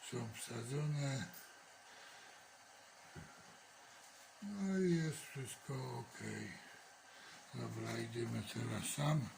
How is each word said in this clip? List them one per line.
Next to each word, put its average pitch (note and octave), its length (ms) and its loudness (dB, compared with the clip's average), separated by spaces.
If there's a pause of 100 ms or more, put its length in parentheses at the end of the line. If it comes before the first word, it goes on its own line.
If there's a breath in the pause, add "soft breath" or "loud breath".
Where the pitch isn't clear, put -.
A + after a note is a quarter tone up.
(120)
są A#2+ 220 0
wsadzone. C3+ 920 2 (3250 loud breath)
No G3 360 4
i F3 160 10
jest D#3+ 240 4
wszystko - 540 -6 (260)
ok. - 200 -8 (1300 loud breath)
Dobra, A2+ 440 0
idziemy A#2 460 0 (100)
teraz A2+ 420 0
sam. D3 420 6